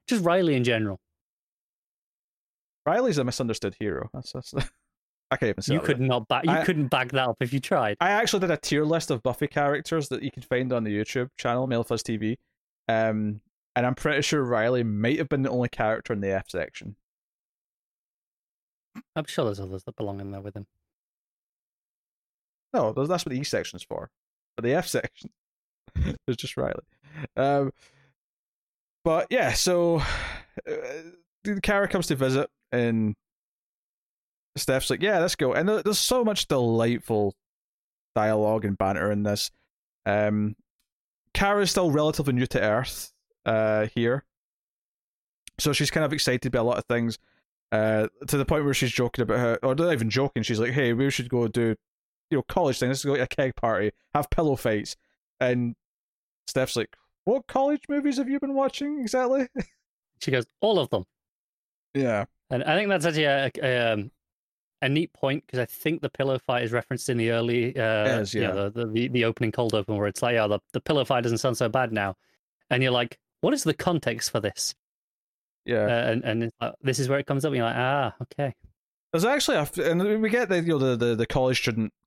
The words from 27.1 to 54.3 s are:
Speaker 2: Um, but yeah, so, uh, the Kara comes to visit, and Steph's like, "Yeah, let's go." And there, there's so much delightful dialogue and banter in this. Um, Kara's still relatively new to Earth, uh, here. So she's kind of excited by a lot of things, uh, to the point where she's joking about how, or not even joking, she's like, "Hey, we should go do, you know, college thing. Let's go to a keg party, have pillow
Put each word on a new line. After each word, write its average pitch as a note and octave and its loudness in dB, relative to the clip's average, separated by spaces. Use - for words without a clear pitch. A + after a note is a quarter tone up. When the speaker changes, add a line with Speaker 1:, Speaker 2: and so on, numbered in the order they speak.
Speaker 2:
Um, C#3 2
but E3 2
yeah, D#3 0
so, E3+ 2
uh, - -6
the G3+ -4
Kara G3+ 2
comes F3+ -2
to D3+ 0
visit, C3 0
and A2+ 2
Steph's C3 0
like, B2+ 0
"Yeah, F#3+ 2
let's E3+ 0
go." C3 0
And E3 2
there, G#3 2
there's G3+ 0
so B3+ 2
much G#3+ 0
delightful A#2 2
dialogue G#2+ 2
and G2 0
banter F#2+ 0
in G#2 0
this. G#2 -2
Um, G#2+ 0
Kara's G3+ 4
still F3+ 4
relatively D3+ 2
new B2+ 2
to B2 0
Earth, G#2+ -2
uh, A2 2
here. A#2+ 0
So D3 0
she's C#3+ 0
kind D#3 0
of C#3+ -2
excited B2+ 0
by B2 0
a A2+ 0
lot A#2+ 0
of - -6
things, A#2 0
uh, A2 2
to D3 0
the C#3 2
point D3+ 2
where C#3 2
she's B2+ 0
joking A#2+ 0
about A2+ 0
how, A#2+ 0
or C3 2
not E3+ 2
even A2+ 0
joking, C3 0
she's A2 -2
like, A#2+ 0
"Hey, B2 2
we C3+ 2
should B2 -4
go A#2+ 0
do, A2+ 0
you D3+ 2
know, B2+ 0
college D3+ 0
thing. B2+ 2
Let's C3 -2
go C#3+ 0
to B2+ 2
a - -2
keg C3 -2
party, G#2 0
have D3 0
pillow D3+ 2